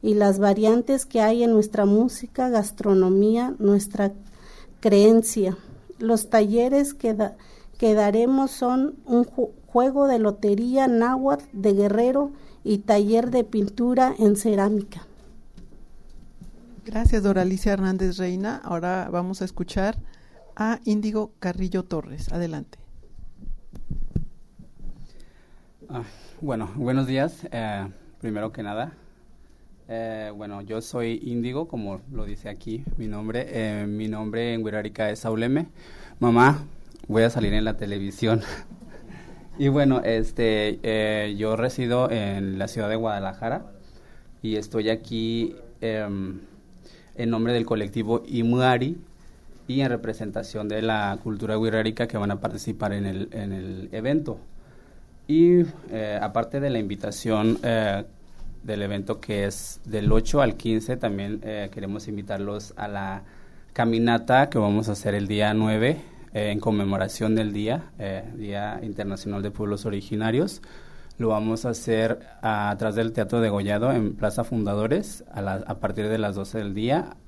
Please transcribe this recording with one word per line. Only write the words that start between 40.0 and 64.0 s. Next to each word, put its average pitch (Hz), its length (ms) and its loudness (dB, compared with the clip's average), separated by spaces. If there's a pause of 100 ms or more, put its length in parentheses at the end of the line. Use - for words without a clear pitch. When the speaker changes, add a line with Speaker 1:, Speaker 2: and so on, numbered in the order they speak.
Speaker 3:
este, 110 800 2
eh, 107 560 0
yo 110 180 0
resido 123 540 0
en 98 480 -2
la 98 100 -4
ciudad 104 220 -4
de 110 60 0
Guadalajara 113 760 -6 (720)
y 110 140 -2
estoy 107 340 -2
aquí, 113 680 -2 (240)
em, 101 600 -4 (760)
en 117 160 -2
nombre 117 240 0
del 117 100 2
colectivo 110 600 -2
Imuari 127 720 2 (680)
y 131 140 -2
en 135 80 0
representación 107 800 -6
de 107 140 -2
la 104 400 0
cultura 107 360 -4
wixárika 110 480 0
que 113 120 -6
van 101 140 0
a 101 60 -4
participar 104 540 -4
en 101 140 -4
el, 95 260 -6
en 101 220 -6
el 95 380 -10
evento. 120 440 -2 (880)
Y, 170 360 6 (280)
eh, 107 300 -4
aparte 113 400 -2
de 139 80 0
la 123 100 0
invitación, 107 840 0
eh, 110 420 0 (580)
del 104 200 -6
evento 101 400 -6
que 101 240 -2
es - 400 -8
del 107 260 2
ocho 117 300 4
al 113 140 2
quince, 113 420 -2
también, 101 440 -4
eh, 104 300 -8
queremos 101 360 -10
invitarlos 101 680 -8
a 104 120 -8
la 98 340 -8 (500)
caminata 117 800 4